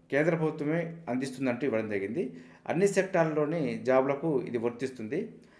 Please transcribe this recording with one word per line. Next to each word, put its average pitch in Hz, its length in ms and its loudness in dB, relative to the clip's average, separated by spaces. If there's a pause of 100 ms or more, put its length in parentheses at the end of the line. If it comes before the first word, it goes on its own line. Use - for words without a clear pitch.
(100)
కేంద్ర 156 260 4
ప్రభుత్వమే 156 440 0 (280)
అందిస్తుందంటూ 127 580 -2
ఇవ్వడం 110 240 0
జరిగింది. 104 340 -2 (440)
అన్ని 175 200 4
సెక్టార్లలోని 165 760 2 (220)
జాబ్లకు 139 460 2 (160)
ఇది 117 120 -2
వర్తిస్తుంది. 120 640 -4 (400)